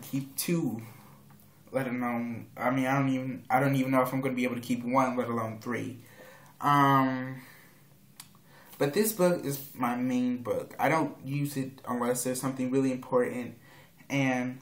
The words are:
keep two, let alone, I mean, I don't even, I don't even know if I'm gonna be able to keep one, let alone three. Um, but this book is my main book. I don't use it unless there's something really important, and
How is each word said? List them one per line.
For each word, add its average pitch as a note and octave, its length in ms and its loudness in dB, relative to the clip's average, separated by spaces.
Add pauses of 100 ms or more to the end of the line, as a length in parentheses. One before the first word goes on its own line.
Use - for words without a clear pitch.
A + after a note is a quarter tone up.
keep - 340 -6
two, C#3 440 -2 (920)
let C3 160 -2
alone, A#2+ 580 -4 (100)
I B2 140 2
mean, C3 160 2
I C3+ 100 4
don't C3+ 120 4
even, C3 420 -2
I B2+ 80 6
don't C3+ 160 4
even C3 160 2
know C3 120 6
if B2+ 100 0
I'm C3+ 80 0
gonna B2+ 160 -2
be B2 80 0
able A#2+ 100 0
to A#2+ 60 -8
keep A#2+ 240 -4
one, B2+ 320 2
let A#2+ 120 0
alone A2+ 320 -4
three. A2+ 380 -6 (600)
Um, C3+ 840 4 (1400)
but C#3+ 160 2
this G#3+ 180 2
book F3+ 320 2
is C#3 160 -4 (140)
my B2 200 -2
main B2 440 0
book. G2 400 -4
I C3 100 2
don't D#3 340 0
use C#3 360 -4
it C3+ 280 -8
unless B2 380 0
there's B2+ 160 -2
something C3 300 -2
really C3+ 220 2
important, B2 640 -2 (500)
and C3 540 0